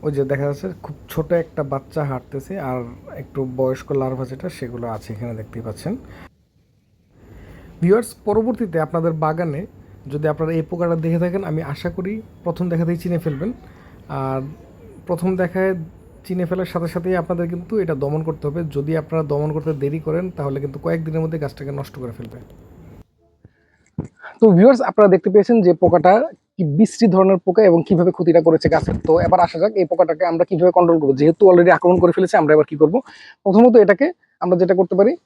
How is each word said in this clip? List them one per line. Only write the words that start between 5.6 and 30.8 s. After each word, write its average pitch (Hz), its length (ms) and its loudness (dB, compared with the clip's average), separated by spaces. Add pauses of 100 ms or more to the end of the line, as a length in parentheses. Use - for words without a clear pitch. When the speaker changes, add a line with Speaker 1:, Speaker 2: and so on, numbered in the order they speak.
Speaker 1:
পাচ্ছেন। 127 260 -10 (1900)
ভিউয়ার্স, 202 300 2 (180)
পরবর্তীতে 214 480 -2 (100)
আপনাদের 165 260 -2 (120)
বাগানে 156 360 -4 (520)
যদি 147 200 -4
আপনারা 160 260 -4
এই 156 120 -4
পোকাটা 170 340 -4
দেখে 165 200 -2
থাকেন, 185 260 -4
আমি 156 120 -4
আশা 143 340 -8
করি 190 160 -8 (320)
প্রথম 175 280 -6
দেখাতেই 170 300 -2
চিনে 175 220 -4
ফেলবেন। 160 260 -6 (680)
আর 135 220 -6 (680)
প্রথম 175 220 -4 (140)
দেখায় 190 300 -2 (540)
চিনে 180 220 -4
ফেলার 185 240 -6
সাথে 170 220 -6
সাথেই 185 280 -4
আপনাদের 175 300 -6
কিন্তু 175 200 -10 (100)
এটা 165 200 -4
দমন 147 260 -4
করতে 151 200 -8
হবে। 156 120 -6 (160)
যদি 143 160 -4 (100)
আপনারা 160 200 -4 (100)
দমন 147 240 -2
করতে 156 160 -4 (100)
দেরি 143 240 -4
করেন, 160 180 -4 (120)
তাহলে 139 280 -6
কিন্তু 139 200 -10
কয়েকদিনের 160 400 -4
মধ্যে 160 200 -6
গাছটাকে 143 360 -10
নষ্ট - 220 -14
করে 120 160 -12
ফেলবে। 120 200 -16 (2000)
Speaker 2:
তো 226 40 6 (120)
ভিউয়ার্স, 233 240 6 (100)
আপনারা 208 240 6
দেখতে 190 200 0
পেয়েছেন 214 220 4 (100)
যে 180 60 6 (100)
পোকাটা 175 320 4 (420)
কি 185 60 -4 (160)
বিশ্রী 226 360 4
ধরনের 190 300 4
পোকা 190 260 2
এবং 170 180 6
কিভাবে 170 280 4
ক্ষতিটা 170 300 4
করেছে 160 280 2
গাছের। - 220 -2 (120)
তো 160 40 4 (140)
এবার 175 200 4
আসা 170 160 -8
যাক 220 180 0
এই 175 100 2
পোকাটাকে 165 400 0
আমরা 165 180 0
কিভাবে 180 280 2
কন্ট্রোল 170 240 4